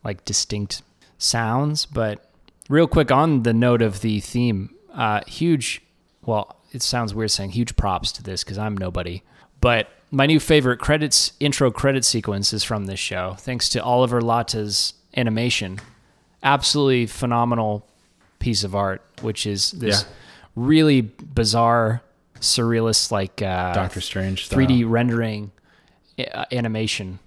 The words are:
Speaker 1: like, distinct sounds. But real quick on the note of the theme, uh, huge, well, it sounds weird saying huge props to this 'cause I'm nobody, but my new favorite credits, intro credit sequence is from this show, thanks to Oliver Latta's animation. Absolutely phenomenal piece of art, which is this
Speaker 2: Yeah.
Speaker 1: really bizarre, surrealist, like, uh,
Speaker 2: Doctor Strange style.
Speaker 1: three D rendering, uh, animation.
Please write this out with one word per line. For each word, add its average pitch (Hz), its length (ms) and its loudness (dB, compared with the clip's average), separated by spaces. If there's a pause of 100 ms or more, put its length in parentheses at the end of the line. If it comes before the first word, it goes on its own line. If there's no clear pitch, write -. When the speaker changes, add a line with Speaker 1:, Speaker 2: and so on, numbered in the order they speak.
Speaker 1:
like, 101 200 -8
distinct - 600 -4 (340)
sounds. 127 680 0
But 107 420 -4 (400)
real 156 180 6
quick 143 240 4
on 143 300 4
the 113 120 2
note 117 280 6
of 104 200 0
the 107 180 0
theme, 113 500 -2 (240)
uh, 107 340 -2
huge, 160 540 -2 (440)
well, 107 320 -2 (140)
it 123 100 -10
sounds 117 320 -2
weird 110 180 -2
saying 98 200 -4
huge 117 240 -2
props 92 380 0
to - 100 -16
this 92 200 -8
'cause 98 140 -8
I'm 104 180 -4
nobody, 90 460 -8 (400)
but 117 280 2 (200)
my 135 160 2
new 156 140 4
favorite 127 400 4
credits, 151 600 0
intro 139 300 2
credit 135 340 0
sequence 101 480 -2
is 107 120 -4
from 104 240 -4
this 95 120 -8
show, 92 380 -6
thanks - 320 -4
to 120 140 -2
Oliver 123 380 2
Latta's 113 720 -2 (220)
animation. 110 640 -2 (600)
Absolutely 139 640 2
phenomenal 117 800 -2 (540)
piece 107 240 -2
of 98 120 -6
art, 98 280 -2 (180)
which 110 240 -6
is 101 260 -2
this 101 320 0
Speaker 2:
Yeah. - 40 -12 (480)
Speaker 1:
really 147 460 4
bizarre, 117 1000 0 (380)
surrealist, 113 720 0
like, 98 300 -4
uh, 92 340 -2
Speaker 2:
Doctor 90 260 -4
Strange 95 460 -4
style. - 100 -4
Speaker 1:
three 135 100 6
D 123 160 4
rendering, 113 680 0 (680)
uh, - 320 -8
animation. 110 760 -4